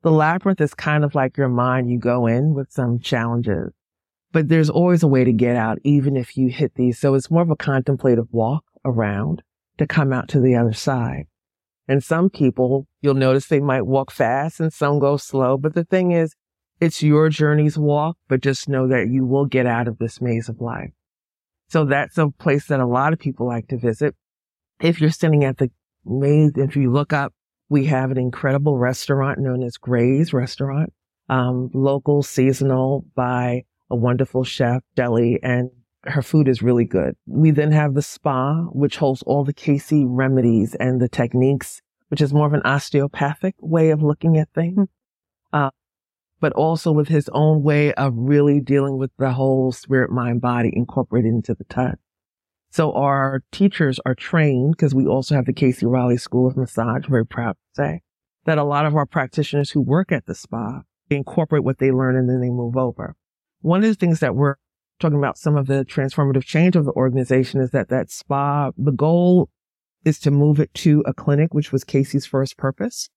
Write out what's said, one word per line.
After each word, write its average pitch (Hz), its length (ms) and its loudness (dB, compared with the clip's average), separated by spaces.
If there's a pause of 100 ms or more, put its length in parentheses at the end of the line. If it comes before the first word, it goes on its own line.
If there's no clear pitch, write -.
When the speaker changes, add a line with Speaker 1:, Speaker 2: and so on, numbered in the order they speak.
Speaker 1:
The 165 100 2
labyrinth 165 500 2
is 147 120 0
kind 151 300 0
of 143 120 -2
like 131 220 -2
your 135 120 2
mind. 123 400 0
You 123 100 -2
go 120 260 0
in 131 280 2
with 135 180 -6
some 120 280 -2
challenges, 117 720 -4 (600)
but 160 160 0
there's 160 220 4
always 175 340 2
a 156 40 4
way 131 160 4
to 123 100 4
get 120 220 2
out, 113 280 -2
even 143 320 2
if 123 220 -6
you 131 120 2
hit 127 260 -4
these. 123 220 0
So 139 180 0
it's 131 160 -2
more 165 100 4
of 170 80 0
a 151 60 0
contemplative 131 760 0
walk 117 320 -2 (220)
around 113 560 -2 (360)
to 151 80 0
come 139 280 0
out 123 160 -4
to 143 100 2
the 127 160 4
other 117 180 2
side. 123 520 -4 (600)
And 135 160 0
some 170 260 0
people, 131 580 0 (140)
you'll 139 140 2
notice 131 320 2
they 151 120 2
might 135 280 0
walk 135 240 -2
fast 139 480 -2
and 160 120 -2
some 147 280 0
go 143 180 2
slow. 131 400 0
But 151 160 -4
the 170 100 -2
thing 180 280 0
is, 165 240 0 (440)
it's 165 240 0
your 151 260 6
journey's 151 480 2
walk, 151 380 0 (140)
but 131 120 0
just 139 280 -2
know 131 180 0
that 120 220 0
you 131 160 0
will 139 220 0
get 127 180 0
out 120 220 0
of 113 100 -6
this 117 240 -8
maze 117 260 -4
of 113 140 -10
life. 117 300 -8 (760)
So 156 160 0
that's 139 340 -2
a 151 120 2
place 143 380 -2
that 139 120 0
a 127 60 0
lot 127 260 0
of 165 80 -2
people 127 280 -4
like 117 200 -6
to 127 100 -6
visit. 117 380 -2 (640)
If 165 220 0
you're 156 80 4
sitting 151 340 2
at 135 140 -2
the 127 140 -2 (340)
maze, 143 500 2
if 135 220 -2
you 131 140 2
look 143 200 0
up, 143 220 -4 (380)
we 139 140 2
have 131 260 0
an 131 60 -2
incredible 139 600 0
restaurant 135 640 -2
known 127 220 -2
as 120 160 -8
Gray's 127 560 0
Restaurant, 139 580 -4 (360)
um, 127 460 -2
local, 139 500 0
seasonal, 131 840 0 (100)
by 123 480 -2 (280)
a 127 40 -2
wonderful 127 480 0
chef, 123 380 -2 (140)
deli, 120 480 0
and 123 260 0 (360)
her 147 180 -2
food 156 240 2
is 120 160 0
really 120 220 2
good. 73 300 -2 (120)
We 156 240 4
then 151 220 2
have 151 200 2
the 147 80 0
spa, 143 600 -4 (100)
which 143 260 -2
holds 135 260 0
all 143 200 0
the 143 100 -2
Casey 147 540 0
remedies 123 680 2
and 127 240 -2
the 123 100 0
techniques, 131 720 -2 (260)
which 151 140 -4
is 143 120 0
more 151 140 -2
of 147 60 0
an 147 100 0
osteopathic 143 960 -2
way 160 320 2
of 156 100 0
looking 156 360 0
at 156 180 -2
things. 170 200 -4
Speaker 2:
Hmm. 202 80 0 (680)
Speaker 1:
Uh, 143 160 -2 (720)
but 151 120 0
also 160 400 0
with 151 160 0
his 151 240 0
own 151 300 2
way 147 320 2
of 131 200 -2
really 143 460 2
dealing 135 360 0
with 135 220 -4
the 131 140 0
whole 131 400 0
spirit, 131 360 -2
mind, 120 320 -2
body 120 320 0
incorporated 120 600 -2
into 117 200 -4
the - 120 -10
touch. - 340 -4 (720)
So 156 220 0
our 135 580 0
teachers 165 540 0
are 127 100 0
trained, 151 600 0
'cause 143 180 2
we 135 100 2
also 131 300 0
have 131 100 0
the 127 80 -2
Casey 127 320 0
Raleigh 123 320 2
School 123 300 0
of 131 80 -2
Massage, 120 520 -4
very 117 180 0
proud 117 280 -6
to - 60 -12 (160)
say, 151 260 -4 (440)
that 160 120 0
a 147 60 0
lot 147 220 0
of 151 100 0
our 147 120 2
practitioners 143 640 -4
who 147 100 0
work 160 320 0
at 131 140 -6
the - 80 -8
spa 117 480 -10 (260)
incorporate 147 560 -2
what 131 140 -4
they 135 120 2
learn 131 240 0
and 127 140 0
then 127 100 0
they 123 120 -2
move 123 260 -4
over. - 380 -6 (460)
One 180 220 2
of 226 60 4
the 208 60 0
things 170 260 0
that 120 140 -2
we're 139 200 0 (440)
talking 151 180 0
about, 139 200 -2
some 151 200 0
of 139 100 0
the 135 160 0
transformative 135 640 -2
change 180 300 2
of 156 100 2
the - 80 -4
organization, 131 640 0
is 127 120 -2
that 127 180 -2
that 123 220 -4
spa, 143 680 -2
the 143 140 0
goal 175 580 2 (560)
is 156 140 2
to 147 120 2
move 147 280 4
it - 160 -2
to 151 300 2
a - 80 -4
clinic, 151 400 0
which 151 200 -2
was 135 100 -2
Casey's - 440 -2
first 135 280 -4
purpose. - 600 -6